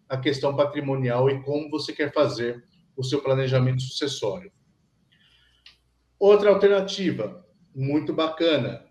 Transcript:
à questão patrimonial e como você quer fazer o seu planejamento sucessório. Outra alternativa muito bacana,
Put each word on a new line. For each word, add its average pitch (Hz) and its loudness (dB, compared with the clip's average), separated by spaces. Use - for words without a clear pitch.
à 135 -4
questão 143 -2
patrimonial 135 0
e 135 -2
como 147 -4
você 143 -8
quer 143 -4
fazer 120 -2
o 131 -8
seu 131 -2
planejamento 131 0
sucessório. 104 -6
Outra 202 8
alternativa 185 0
muito 143 -2
bacana, 156 -2